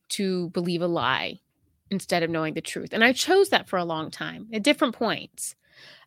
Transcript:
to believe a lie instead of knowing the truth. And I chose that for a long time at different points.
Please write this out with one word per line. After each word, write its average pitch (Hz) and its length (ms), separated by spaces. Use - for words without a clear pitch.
to 185 400
believe 175 320
a 180 40
lie 131 540
instead 185 320
of 165 80
knowing 160 240
the 160 60
truth. - 320
And 220 100
I 247 100
chose 381 360
that - 200
for 190 100
a 175 60
long 160 260
time 165 420
at 220 100
different 285 320
points. - 600